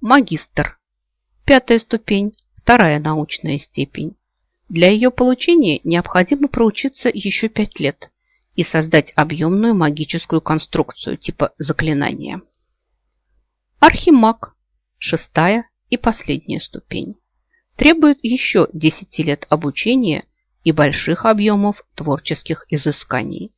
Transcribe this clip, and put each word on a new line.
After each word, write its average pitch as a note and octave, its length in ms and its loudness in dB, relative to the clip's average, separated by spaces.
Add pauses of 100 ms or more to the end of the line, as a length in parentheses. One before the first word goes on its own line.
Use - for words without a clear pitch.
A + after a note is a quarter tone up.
магистр. A3 760 0 (720)
Пятая B3 280 4
ступень – G#3 540 -4 (220)
вторая F3+ 440 4
научная D#3 580 -4
степень. - 580 -8 (540)
Для F3 200 4
ее A3 220 2
получения B3+ 720 2
необходимо F3+ 640 0
проучиться A#3 640 -2
еще G#3 360 -6
пять - 300 -6
лет - 300 -6 (460)
и F3 80 0
создать D#3+ 540 0
объемную E3+ 580 0
магическую D#3+ 640 -2
конструкцию - 760 -4
типа - 400 -6
заклинания. D3 840 -4 (1400)
Архимаг – A#3+ 720 2 (420)
шестая F#3 680 -2 (240)
и A#3+ 80 -2
последняя - 640 -4
ступень. - 540 -12 (600)
Требует D4 460 4
еще A3+ 500 0
десяти D#3 520 -4
лет C#3+ 260 -4
обучения E3+ 720 -2 (400)
и E3 80 2
больших D#3 540 -2
объемов G#3 580 0 (120)
творческих - 720 -6
изысканий. D3 880 -6